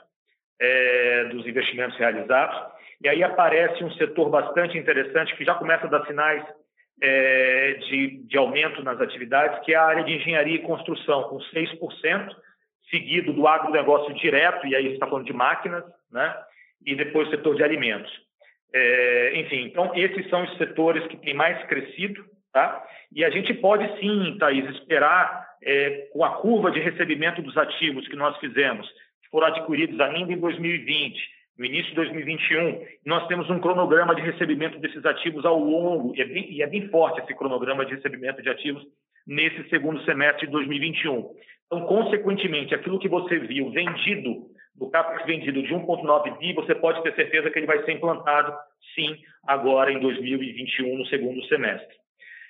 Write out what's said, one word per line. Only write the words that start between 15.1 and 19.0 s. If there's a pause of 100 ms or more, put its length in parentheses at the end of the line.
de
máquinas, (260)
né? (480)
E
depois
o
setor
de
alimentos. (640)
É,